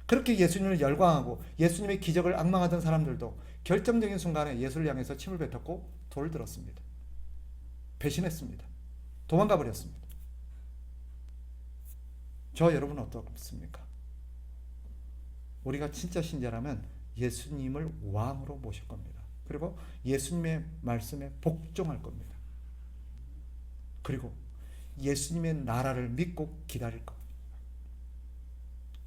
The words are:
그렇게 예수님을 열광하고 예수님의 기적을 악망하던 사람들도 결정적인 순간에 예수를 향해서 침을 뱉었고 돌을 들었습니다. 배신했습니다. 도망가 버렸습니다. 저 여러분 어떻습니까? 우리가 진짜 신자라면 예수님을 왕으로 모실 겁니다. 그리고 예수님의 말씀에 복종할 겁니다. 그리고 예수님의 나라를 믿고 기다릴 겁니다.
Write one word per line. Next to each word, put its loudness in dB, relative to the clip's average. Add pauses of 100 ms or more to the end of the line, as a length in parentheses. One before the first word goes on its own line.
그렇게 8
예수님을 6
열광하고 8 (180)
예수님의 6
기적을 6
악망하던 6
사람들도 4 (240)
결정적인 6
순간에 2
예수를 2
향해서 0
침을 -4
뱉었고 -4 (180)
돌을 -2
들었습니다. -6 (1160)
배신했습니다. 0 (600)
도망가 8
버렸습니다. -2 (2500)
저 8
여러분 0
어떻습니까? -8 (1800)
우리가 -2
진짜 -2
신자라면 -2 (340)
예수님을 0 (120)
왕으로 0
모실 -6
겁니다. -8 (260)
그리고 -4 (280)
예수님의 2 (160)
말씀에 -2 (100)
복종할 2
겁니다. -8 (1700)
그리고 -4 (680)
예수님의 2
나라를 2
믿고 0
기다릴 -4
겁니다. -10 (1800)